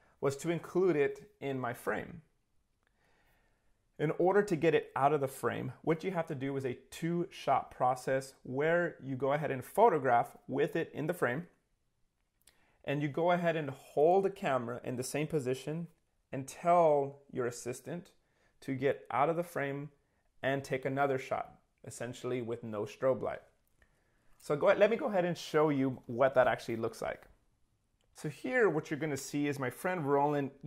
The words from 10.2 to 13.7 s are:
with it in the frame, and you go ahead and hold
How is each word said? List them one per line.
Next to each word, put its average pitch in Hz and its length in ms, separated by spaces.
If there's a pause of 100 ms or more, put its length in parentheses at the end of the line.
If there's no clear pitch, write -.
with 143 280
it 160 180
in 143 140
the 170 80
frame, 139 320 (1400)
and 143 180
you 147 80
go 165 220
ahead 170 260
and 147 120
hold 170 540